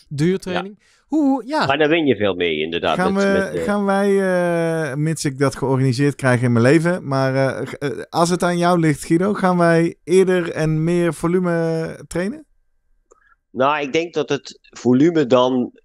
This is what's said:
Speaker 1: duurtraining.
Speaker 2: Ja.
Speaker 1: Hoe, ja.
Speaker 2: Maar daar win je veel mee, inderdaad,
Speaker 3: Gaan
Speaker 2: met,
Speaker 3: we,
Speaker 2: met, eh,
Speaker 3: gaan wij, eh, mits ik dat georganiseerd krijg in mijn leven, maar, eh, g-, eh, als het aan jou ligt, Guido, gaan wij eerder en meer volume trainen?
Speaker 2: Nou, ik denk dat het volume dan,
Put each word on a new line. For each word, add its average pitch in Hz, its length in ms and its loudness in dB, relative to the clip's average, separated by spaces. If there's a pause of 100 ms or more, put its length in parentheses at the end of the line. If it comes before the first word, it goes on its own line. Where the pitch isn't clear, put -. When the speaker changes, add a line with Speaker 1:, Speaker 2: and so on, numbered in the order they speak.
Speaker 1:
duurtraining. 185 720 -2
Speaker 2:
Ja. - 60 -20 (220)
Speaker 1:
Hoe, 269 400 0
ja. 277 200 -2
Speaker 2:
Maar 139 120 2
daar 151 100 4
win 160 180 2
je 127 100 2
veel 101 180 0
mee, 85 260 -2
inderdaad, 82 360 -2
Speaker 3:
Gaan 185 160 0
Speaker 2:
met, 196 120 0
Speaker 3:
we, 196 60 0
Speaker 2:
met, 196 240 -2
eh, 170 100 -4
Speaker 3:
gaan 202 200 -2
wij, 196 360 0 (720)
eh, 123 40 -8
mits 151 300 -4
ik 135 140 -4
dat 139 180 0
georganiseerd 135 580 0
krijg 123 280 2
in 123 100 2
mijn 117 120 4
leven, 165 440 2
maar, 135 260 -2
eh, 135 320 -2
g-, - 60 -12
eh, 139 180 -6 (200)
als 165 180 2
het 175 140 0
aan 175 160 0
jou 175 200 2
ligt, 156 260 0
Guido, 185 300 0
gaan 185 240 0
wij 170 360 2 (100)
eerder 180 460 2
en 156 340 -2
meer 170 300 0
volume 165 840 -2 (100)
trainen? 220 360 -6 (1080)
Speaker 2:
Nou, 143 320 0
ik 139 100 -8
denk 165 220 -2
dat 147 140 -4
het - 340 -6
volume 143 640 2
dan, 127 460 2 (120)